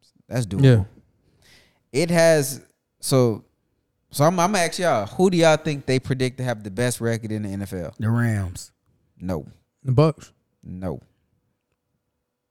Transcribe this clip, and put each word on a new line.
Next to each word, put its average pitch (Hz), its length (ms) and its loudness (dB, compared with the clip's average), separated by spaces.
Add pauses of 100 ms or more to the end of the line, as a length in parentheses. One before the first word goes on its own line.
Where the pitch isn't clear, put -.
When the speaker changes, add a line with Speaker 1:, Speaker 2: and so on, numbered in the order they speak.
(260)
Speaker 1:
That's 120 200 -6
doable. 98 180 0
Speaker 2:
Yeah. 117 200 6 (1080)
Speaker 1:
It 165 180 -2
has, 156 500 2 (400)
so, 123 440 2 (680)
so 143 140 0
I'm, 175 160 2
I'm 180 120 2
gonna 185 120 2
ask 165 160 -4
y'all, 131 260 0
who 185 240 2
do 180 80 0
y'all 160 180 6
think 147 300 -6
they 131 140 0
predict 127 380 -4
to 127 60 -6
have 117 200 -6
the 104 60 -12
best 120 300 -2
record 113 320 -4
in 107 100 -6
the 104 60 -8
N 98 140 -8
F 98 100 -10
L? 87 260 -8
Speaker 3:
The 110 120 -2
Rams. 110 640 -2 (480)
Speaker 1:
No. 87 260 -6 (380)
Speaker 2:
The 131 80 -2
Bucks. 147 400 0 (300)
Speaker 1:
No. 87 380 -10 (1500)